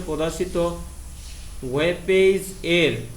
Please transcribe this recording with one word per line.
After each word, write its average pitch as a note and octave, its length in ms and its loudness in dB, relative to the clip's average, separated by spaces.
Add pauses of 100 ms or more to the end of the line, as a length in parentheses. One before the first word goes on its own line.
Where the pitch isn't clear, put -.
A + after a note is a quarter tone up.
প্রদর্শিত D#3+ 500 -2
ওয়েব - 1400 -4 (100)
পেজ F#3+ 360 6 (200)
এর, D#3+ 340 4 (200)